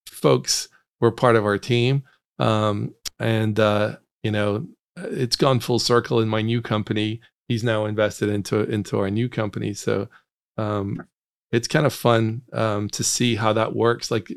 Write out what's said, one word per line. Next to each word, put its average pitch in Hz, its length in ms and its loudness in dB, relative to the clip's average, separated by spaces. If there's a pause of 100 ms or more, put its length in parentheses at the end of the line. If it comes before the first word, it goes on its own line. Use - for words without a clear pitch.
folks - 600 0 (340)
were 117 100 6
part 120 240 4
of 107 80 4
our 104 140 2
team. 123 460 2 (360)
Um, 107 560 0 (240)
and, 110 400 0
uh, 104 380 2 (260)
you 110 80 -2
know, 104 340 -2 (300)
it's 143 400 -4
gone 135 240 4
full 120 200 0
circle 120 420 2
in 110 80 0
my 110 120 0
new 117 200 0
company. 107 580 -2 (300)
He's 120 160 -2
now 110 180 0
invested 104 460 0
into, 104 320 0
into 107 380 -2
our 98 100 0
new 113 180 -2
company. 107 460 -4
So, 101 340 -2 (500)
um, 104 480 -4 (460)
it's 117 160 0
kind - 180 2
of 127 80 2
fun, 113 500 2 (100)
um, 107 380 -2
to - 120 -6
see 120 320 0
how 107 160 2
that 110 240 0
works. 117 340 0
Like, 113 280 -4